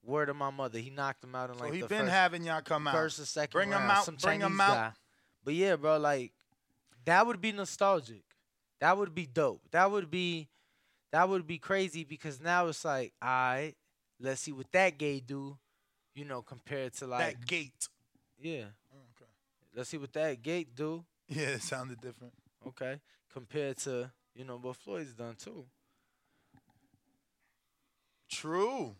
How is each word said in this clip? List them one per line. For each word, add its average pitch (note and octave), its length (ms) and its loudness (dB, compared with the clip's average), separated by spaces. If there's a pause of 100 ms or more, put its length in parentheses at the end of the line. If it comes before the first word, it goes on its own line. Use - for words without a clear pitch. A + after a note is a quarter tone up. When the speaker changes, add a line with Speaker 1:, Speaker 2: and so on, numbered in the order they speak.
Speaker 1:
Word C#3+ 280 0
of C#3+ 60 -4
my C#3 140 -2
mother. C3 280 -6
He A#2 120 -8
knocked C#3 320 -4
him B2+ 120 -16
out B2+ 160 -6
in, B2 80 -12
Speaker 2:
So A#2+ 60 -6
Speaker 1:
like, D3 100 -4
Speaker 2:
he F#3 80 -4
Speaker 1:
the - 60 -6
Speaker 2:
been G#3+ 120 -2
Speaker 1:
first, F#3+ 120 2
Speaker 2:
having F3+ 320 4
y'all D#3+ 180 -2
come D3+ 260 0
out. C#3+ 60 2
Speaker 1:
first D#3 260 0
or C#3+ 60 -10
second D3 260 -4
Speaker 2:
Bring G3 160 2
him G3+ 120 2
Speaker 1:
round. G3+ 100 2
Speaker 2:
out, G3+ 140 6
Speaker 1:
Some E3 120 -6
Speaker 2:
bring E3+ 240 2
him G3 120 2
Speaker 1:
Chinese G3 80 2
Speaker 2:
out. G3 140 8
Speaker 1:
guy. A2+ 180 0 (520)
But, C#3+ 100 0
yeah, F#3 220 4
bro, D#3 220 4
like, C#3+ 340 2 (720)
that F#3 220 8
would A3+ 140 -2
be G#3+ 120 0
nostalgic. F#3 720 0 (580)
That E3+ 160 6
would F#3+ 180 -2
be E3 120 -4
dope. C3 340 2 (100)
That F#3+ 220 6
would F#3 180 -2
be, E3+ 380 -2 (640)
that F3 160 6
would F#3 180 0
be D#3+ 120 -6
crazy F#3 440 -2
because D3 380 -10
now F3 260 4
it's D#3 180 -4
like, C3+ 280 -2 (100)
all B2 60 -2
right, B2+ 460 0 (440)
let's C3 220 -4
see - 100 -8
what C3 220 -12
that F3+ 260 4
gay C#3+ 220 -2
do, C#3 360 -10 (600)
you C#3+ 80 -12
know, C3 180 -8
compared C3 520 -8
to, C#3 120 -10
like B2 320 -2
Speaker 2:
That A#2+ 80 -10
gate. D#3 420 -4 (520)
Speaker 1:
Yeah. D3 240 -8 (280)
Speaker 2:
Oh, C3+ 60 -20 (160)
okay. - 160 -20 (460)
Speaker 1:
Let's B2 120 -6
see D#3+ 100 -8
what C#3 160 -10
that D3+ 280 -2
gate D#3 320 -4
do. D#3 300 -6 (240)
Speaker 2:
Yeah, D3 220 -2
it A#2+ 120 -4
sounded B2+ 380 -8
different. B2 320 -16 (340)
Speaker 1:
Okay. C3 320 -8 (340)
Compared C3+ 460 -6
to, B2+ 320 -4 (240)
you B2+ 100 -16
know, B2+ 160 -12
what B2+ 140 -8
Floyd's E3 400 -10
done, A#2 220 -12
too. G3+ 280 -16 (2750)
Speaker 2:
True. F3 680 -2